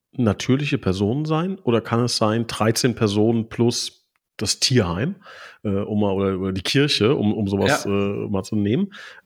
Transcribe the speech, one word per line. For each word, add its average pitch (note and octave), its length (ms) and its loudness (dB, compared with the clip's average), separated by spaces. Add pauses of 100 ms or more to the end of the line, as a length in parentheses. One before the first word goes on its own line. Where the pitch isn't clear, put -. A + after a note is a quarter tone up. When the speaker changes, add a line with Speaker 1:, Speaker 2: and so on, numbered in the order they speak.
(120)
Speaker 1:
natürliche B2 640 0
Personen G2+ 460 0
sein E3 340 -2
oder A#2 220 2
kann A#2 240 0
es A#2 120 -2
sein, A2+ 300 0
dreizehn A2+ 480 0
Personen A2 540 2
plus - 600 -2 (300)
das - 220 -4
Tierheim, A2+ 560 0 (460)
äh, G#2+ 60 -6
um G2+ 320 -2
mal, G2+ 120 2
oder, G2 260 0
oder F#2+ 140 -2
die F#2 100 -6
Kirche, C3+ 520 2
um, G#2 180 2
um G#2 160 -2
sowas, G2+ 360 2
Speaker 2:
Ja. G2+ 60 -4
Speaker 1:
äh, G2+ 380 -2
mal F#2+ 140 -2
zu - 120 -8
nehmen? A2+ 380 0 (340)